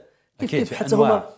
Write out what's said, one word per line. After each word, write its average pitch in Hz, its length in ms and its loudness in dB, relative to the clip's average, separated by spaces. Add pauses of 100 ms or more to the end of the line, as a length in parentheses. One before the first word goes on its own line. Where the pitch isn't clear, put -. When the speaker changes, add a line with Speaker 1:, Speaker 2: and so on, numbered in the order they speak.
(400)
Speaker 1:
كيف - 100 -6
Speaker 2:
أكيد 147 100 -2
Speaker 1:
كيف - 100 -4
Speaker 2:
في 123 60 -10
Speaker 1:
حتى - 200 -2
Speaker 2:
أنواع. 214 160 6
Speaker 1:
هما، 202 260 -2